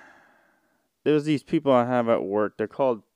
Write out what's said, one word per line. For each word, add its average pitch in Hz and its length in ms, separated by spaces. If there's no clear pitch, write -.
there's 147 180
these 151 200
people 139 280
I 123 140
have 123 240
at 98 140
work. 101 340
They're 107 100
called 127 360